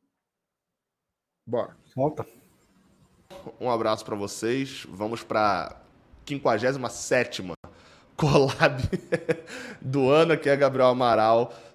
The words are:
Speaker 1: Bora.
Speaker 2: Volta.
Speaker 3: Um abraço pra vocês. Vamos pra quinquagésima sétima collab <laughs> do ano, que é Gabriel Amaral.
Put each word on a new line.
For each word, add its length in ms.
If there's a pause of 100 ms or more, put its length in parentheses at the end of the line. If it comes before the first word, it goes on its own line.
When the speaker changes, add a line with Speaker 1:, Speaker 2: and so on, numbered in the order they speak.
(1500)
Speaker 1:
Bora. 300 (200)
Speaker 2:
Volta. 300 (1300)
Speaker 3:
Um 100
abraço 360
pra 100
vocês. 720
Vamos 340
pra 600 (420)
quinquagésima 640
sétima 640 (600)
collab 680 (500)
<laughs> 500
do 280
ano, 280
que 120
é 60
Gabriel 320
Amaral. 680 (220)